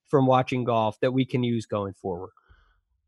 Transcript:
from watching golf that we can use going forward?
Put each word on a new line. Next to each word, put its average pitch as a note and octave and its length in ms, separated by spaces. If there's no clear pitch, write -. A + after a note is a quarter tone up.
from C3+ 200
watching C3 360
golf A2+ 360
that C3 120
we C3 140
can B2+ 180
use A#2 220
going G2+ 300
forward? F#2 340